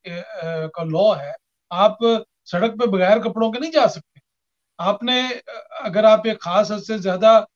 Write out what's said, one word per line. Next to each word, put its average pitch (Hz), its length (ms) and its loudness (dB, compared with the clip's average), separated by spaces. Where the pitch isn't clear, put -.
अ, 185 40 -14
अ, 165 580 -10
का 170 160 -10
लॉ 175 300 2
है, 147 220 -8
आप 220 540 0
सड़क 196 260 -2
पे 226 160 -4
बगैर 190 320 2
कपड़ों 220 320 -2
के 233 80 -8
नहीं 320 120 -6
जा 277 160 2
सकते। - 340 -10
आपने, 240 540 -4
अ, - 500 -16
अगर 208 220 0
आप 220 220 6
एक 214 100 -2
खास 185 340 0
हद 208 100 -6
से 220 180 -8
ज्यादा 202 560 4